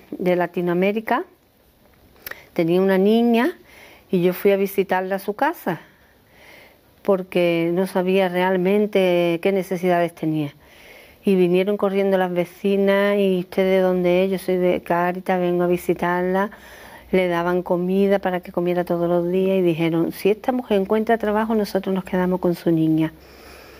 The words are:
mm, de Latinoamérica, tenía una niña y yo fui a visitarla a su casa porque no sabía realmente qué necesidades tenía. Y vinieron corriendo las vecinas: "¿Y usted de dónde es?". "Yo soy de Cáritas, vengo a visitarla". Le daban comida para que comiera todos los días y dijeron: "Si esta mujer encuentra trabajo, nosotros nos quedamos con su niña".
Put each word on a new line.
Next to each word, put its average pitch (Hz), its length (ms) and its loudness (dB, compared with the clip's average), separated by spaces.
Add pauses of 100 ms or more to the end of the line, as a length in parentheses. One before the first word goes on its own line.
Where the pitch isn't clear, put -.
(100)
mm, - 140 -10
de 180 120 2
Latinoamérica, 185 880 -2 (1300)
tenía 175 280 0
una 190 180 2
niña 233 580 2 (540)
y 180 120 0
yo 180 100 2
fui 202 180 0
a 196 60 4
visitarla 190 600 -2
a - 20 -4
su 202 160 -8
casa 269 460 -4 (1200)
porque 175 680 0
no 185 140 0
sabía 185 420 0
realmente 185 1120 2
qué 196 100 0
necesidades 175 600 0
tenía. 156 400 -4 (680)
Y 202 120 2
vinieron 185 400 2
corriendo 196 420 0
las 185 140 0
vecinas: 196 840 0
"¿Y 190 220 2
usted 190 240 -2
de 190 160 2
dónde 185 440 2
es?". 196 60 0
"Yo 185 80 -2
soy 185 180 -2
de 180 260 0
Cáritas, 180 580 -2
vengo 175 220 0
a 175 40 0
visitarla". 180 840 -2 (640)
Le 185 160 2
daban 175 340 0
comida 190 580 0
para 185 200 -4
que - 120 -18
comiera 175 320 -2
todos 170 240 -2
los 175 220 0
días 190 280 0
y 185 40 2
dijeron: 165 500 0
"Si - 180 0
esta 214 220 -2
mujer 247 280 0
encuentra 220 380 0
trabajo, 220 360 -2
nosotros 196 400 -2
nos 190 100 -4
quedamos 185 360 -2
con 175 140 0
su - 160 -4
niña". 160 420 0 (680)